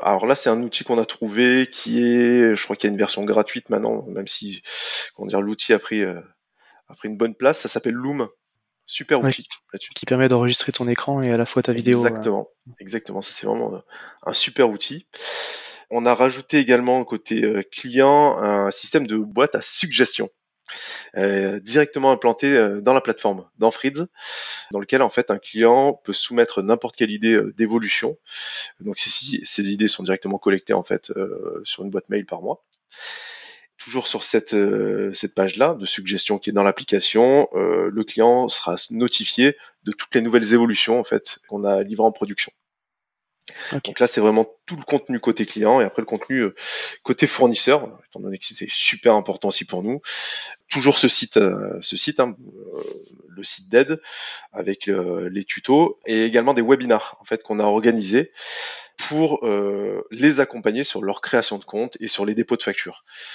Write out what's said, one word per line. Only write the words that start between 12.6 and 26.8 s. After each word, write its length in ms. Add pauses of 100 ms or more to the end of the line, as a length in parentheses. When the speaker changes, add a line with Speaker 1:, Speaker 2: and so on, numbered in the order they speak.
Speaker 1:
exactement. 420
Ça, 100
c'est 160
vraiment 260
un, 100 (420)
un 80
super 360
outil. 380 (840)
On 140
a 80
rajouté 460
également 460
côté, 360
euh, 220
client 720
un 320
système 380
de 80
boîte 400
à 60
suggestions, 680 (880)
euh, 420
directement 520
implanté, 440
euh, 260
dans 120
la 80
plateforme, 560
dans 140
Fritz, 340 (680)
dans 80
lequel 220
en 80
fait 200
un 80
client 680
peut 80
soumettre 480
n'importe 340